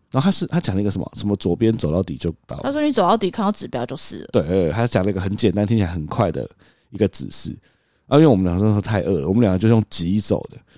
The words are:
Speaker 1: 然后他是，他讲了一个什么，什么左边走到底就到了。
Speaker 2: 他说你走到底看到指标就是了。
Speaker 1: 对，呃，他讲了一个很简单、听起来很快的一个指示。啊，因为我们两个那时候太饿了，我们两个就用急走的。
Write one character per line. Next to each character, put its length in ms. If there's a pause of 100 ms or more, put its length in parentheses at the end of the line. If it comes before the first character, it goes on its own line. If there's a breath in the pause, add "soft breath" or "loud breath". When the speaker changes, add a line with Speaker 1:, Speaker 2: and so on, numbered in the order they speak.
(120)
Speaker 1:
然 100
后 60
他 40
是， 140
他 160
讲 140
了 60
一 40
个 60
什 80
么， 160
什 120
么 100
左 180
边 200
走 160
到 120
底 140
就 120 (160)
到 120
了。 40
Speaker 2:
他 100
说 120
你 80
走 100
到 160
底 140
看 120
到 80
指 160
标 160
就 120
是 240
了。 120
Speaker 1:
对， 120
呃， 280
他 140
讲 180
了 60
一 40
个 60
很 160
简 160
单、 140
听 100
起 80
来 60
很 160
快 260
的 160 (440 soft breath)
一 60
个 100
指 240
示。 260 (480)
啊， 120
因 40
为 60
我 80
们 100
两 100
个 80
那 60
时 60
候 40
太 220
饿 200
了， 60
我 60
们 80
两 100
个 60
就 100
用 220
急 320
走 300
的。 60 (200 soft breath)